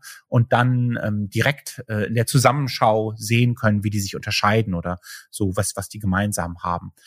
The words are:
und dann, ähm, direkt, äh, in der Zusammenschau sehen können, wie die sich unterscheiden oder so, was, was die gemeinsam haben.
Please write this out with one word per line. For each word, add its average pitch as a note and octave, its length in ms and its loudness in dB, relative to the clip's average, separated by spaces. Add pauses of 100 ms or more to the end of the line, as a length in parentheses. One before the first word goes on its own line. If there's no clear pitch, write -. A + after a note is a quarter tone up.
(280)
und A#2+ 240 2
dann, B2 500 2
ähm, G#2 280 -2
direkt, - 580 -2
äh, G#2 160 -2
in A2+ 100 -4
der A#2 120 0
Zusammenschau B2 920 2
sehen A#2 380 2
können, G#2 280 2
wie G#2+ 60 0
die G2+ 120 -2
sich G2 140 -6
unterscheiden G#2 600 0
oder F2 240 -4 (320)
so, F#2+ 260 -2
was, G2 180 -2
was G2 140 -8
die A2 100 -14
gemeinsam F#2+ 640 -2
haben. F2 300 -6 (140)